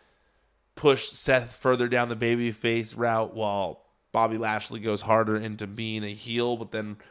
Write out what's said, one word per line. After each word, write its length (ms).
push 340
Seth 440
further 340
down 220
the 80
babyface 800
route 380
while 480
Bobby 280
Lashley 420
goes 220
harder 340
into 300
being 360
a 60
heel. 480
But 160
then 240